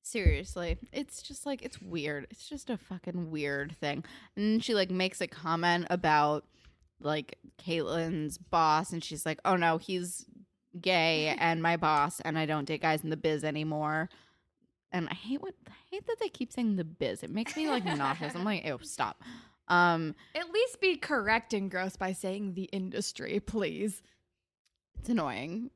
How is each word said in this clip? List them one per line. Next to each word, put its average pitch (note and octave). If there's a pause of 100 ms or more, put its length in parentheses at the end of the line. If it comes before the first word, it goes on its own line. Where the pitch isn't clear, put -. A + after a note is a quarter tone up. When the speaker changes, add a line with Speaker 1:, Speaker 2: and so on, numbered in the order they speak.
Speaker 1:
Seriously, E3+ (120)
it's -
just, -
like, C#4
it's -
weird. D3+
It's -
just -
a A3+
fucking F3
weird C#3+
thing. C#3+ (320)
And G#3+
she, A#3+
like, F#3+
makes F#3
a F3+
comment E3+
about, D3+ (540)
like, D3 (240)
Caitlin's E3
boss, D#3+
and E3+
she's -
like, D#3
"Oh F#3
no, E3
he's F3+ (540)
gay D#3+
Speaker 2:
<laughs> -
Speaker 1:
and E3
my E3+
boss, D3+
and D#3+
I D#3
don't D3+
date D3+
guys D#3
in D#3
the D#3
biz D3+
anymore." D3+ (840)
And E3+
I -
hate A3+
what, F#4+ (140)
I - (180)
hate G4+
that A4+
they G#4+
keep -
saying A3
the E3+
biz. D#3
It -
makes A3
me, D#4
like, B3
nauseous. C#3+
I'm F3
like, G3+
"Ew, C3+
stop." - (460)
Um, E3+ (180)
Speaker 2:
At E4
least A4+
be F#4
correct A3+
and G3
gross F#3
by F#3+
saying F#3+
the F#3+
industry, -
please. G3 (960)
Speaker 1:
It's -
annoying. E3+